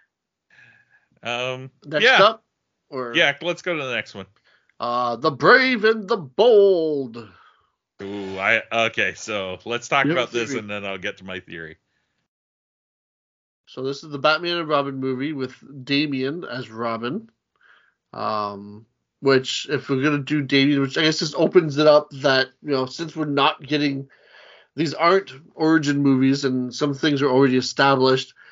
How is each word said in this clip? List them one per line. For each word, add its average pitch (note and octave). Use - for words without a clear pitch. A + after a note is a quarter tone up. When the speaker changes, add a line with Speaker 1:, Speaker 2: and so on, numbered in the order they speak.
Speaker 1:
Um, B2+
Speaker 2:
Next D#3
Speaker 1:
yeah. A#3
Speaker 2:
up, A3
or B2
Speaker 1:
Yeah, D3+
let's E3
go F3
to D3
the B2+
next A2
one. F#2+
Speaker 2:
Uh, A#2+
The D3+
Brave A#3
and A3
the A3+
Bold. D#3+
Speaker 1:
Ooh, G2
I, G#2
okay, G2
so F#2+
let's A#2+
talk C#3
Speaker 2:
Yep. D3
Speaker 1:
about B2+
this, A#2
Speaker 2:
Theory. B2+
Speaker 1:
and G#2+
then G2+
I'll G2
get G2+
to F#2+
my F#2
theory. E2
Speaker 2:
So -
this C#3
is D#3
the C#3+
Batman D#3+
and E3
Robin C#3
movie C3
with C3
Damian C#3+
as B2
Robin. A#2
Um, G#2
which, C3
if D3
we're C3
gonna D3
do D3
Damian, C#3
which C3+
I E3
guess D#3
just D3+
opens D#3+
it D3+
up D3
that, C3+
you D3+
know, C3
since D#3
we're D#3
not C#3+
getting, C#3
these C#3+
aren't F3
origin D#3
movies C3+
and B2+
some C#3+
things C#3
are C#3
already B2+
established, C3